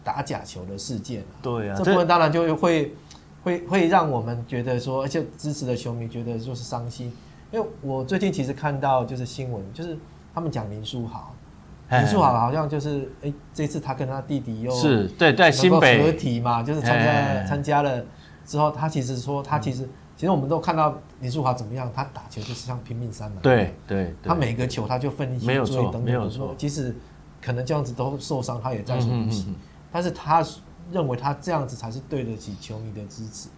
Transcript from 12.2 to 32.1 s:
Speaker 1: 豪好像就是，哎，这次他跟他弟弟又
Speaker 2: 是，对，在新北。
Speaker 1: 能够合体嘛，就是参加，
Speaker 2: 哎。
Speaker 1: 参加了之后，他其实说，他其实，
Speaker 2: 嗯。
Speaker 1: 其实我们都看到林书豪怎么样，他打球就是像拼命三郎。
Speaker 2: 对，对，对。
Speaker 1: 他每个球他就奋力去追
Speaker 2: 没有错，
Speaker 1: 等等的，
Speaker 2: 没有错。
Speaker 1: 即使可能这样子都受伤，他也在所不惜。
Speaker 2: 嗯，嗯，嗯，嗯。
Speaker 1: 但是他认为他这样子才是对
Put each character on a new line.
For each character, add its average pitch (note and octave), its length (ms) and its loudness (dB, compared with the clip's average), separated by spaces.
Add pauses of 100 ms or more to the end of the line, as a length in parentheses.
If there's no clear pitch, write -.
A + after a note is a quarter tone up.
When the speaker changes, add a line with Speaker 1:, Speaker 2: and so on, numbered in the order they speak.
Speaker 1:
豪 B2 180 6
好 A#2+ 140 2
像 D3+ 160 0
就 D3+ 100 -2
是， C#3 320 -4 (100)
哎， C#3+ 120 -4 (200)
这 D3+ 140 -2
次 D3+ 120 -4
他 C3+ 140 -6
跟 C3 140 -4
他 C3+ 140 -6
弟 C#3+ 180 -2
弟 A2+ 220 -6
又 A#2+ 100 -2
Speaker 2:
是， B2 320 4 (160)
对， D#3+ 140 8
在 E3+ 180 8
新 C3+ 180 6 (100)
北。 B2 180 10
Speaker 1:
能 C#3+ 80 6
够 D#3+ 60 6
合 D#3 60 0
体 A#2+ 220 0
嘛， A#2+ 240 2
就 C#3 100 -2
是 D#3 60 0
参 A#2+ 180 4
加， A#2 140 6
Speaker 2:
哎。 C3 340 2
Speaker 1:
参 C#3+ 160 0
加 D3 200 4
了 C3 200 0 (440)
之 - 120 -4
后， D3+ 140 4
他 D3 160 -2
其 D#3 140 0
实 B2+ 160 -2
说， C#3 260 -4
他 G#2+ 160 0
其 A2+ 140 -2
实， B2+ 100 -6
Speaker 2:
嗯。 B2+ 60 -10 (280)
Speaker 1:
其 D#3 100 -2
实 - 20 2
我 F#3+ 60 6
们 C#3+ 120 0
都 D#3 120 2
看 D#3+ 180 -2
到 D3+ 180 2 (260)
林 B2+ 100 -6
书 D3 100 -2
豪 C3 100 2
怎 A#2+ 140 -4
么 G#2+ 80 -10
样， B2+ 220 -6
他 C3 80 -4 (100)
打 - 160 -14
球 - 120 -12
就 G#2+ 80 -10
是 - 180 -10
像 B2 160 -6
拼 A#2 120 -10
命 A#2 160 -6
三 G#2+ 160 -10
郎。 G2+ 140 -10
Speaker 2:
对， B2 320 6 (140)
对， G2 160 0 (180)
对。 - 80 -8
Speaker 1:
他 E3+ 60 4
每 B2+ 180 0
个 B2 140 -2
球 A#2 200 -4
他 B2+ 120 -2
就 C#3 100 -2
奋 C3 240 -4
力 B2 60 -4
去 A2+ 80 -2
追 - 0 -
Speaker 2:
没 B2+ 80 4
有 C3+ 100 2
错， C3+ 200 0
Speaker 1:
等 F#2 80 -2
等 - 0 -
的， A#2 120 -2
Speaker 2:
没 A#2+ 60 0
有 A2+ 180 0
错。 C3 260 -6
Speaker 1:
即 D3 140 -4
使 C#3 260 -4 (460)
可 B2 120 -6
能 B2 120 -2
这 D#3 80 0
样 D3 100 0
子 B2 80 -4
都 C3 280 -2
受 C#3 200 -4
伤， A#2+ 220 -6
他 B2+ 100 -2
也 A2 120 -4
在 B2+ 160 -2
所 A#2 100 2
不 A2+ 220 0
惜。 G2+ 160 -2
Speaker 2:
嗯， - 20 -8
嗯， - 0 -
嗯， F#2+ 40 -6
嗯。 - 20 -8 (360)
Speaker 1:
但 E3+ 120 -2
是 F3 80 0
他 D#3+ 340 2 (460)
认 C#3+ 160 0
为 B2 100 0
他 C#3 240 -2
这 F3+ 100 -4
样 C#3+ 160 0
子 B2 80 -10
才 A#2 140 -10
是 A#2 180 -8
对 C3+ 160 -4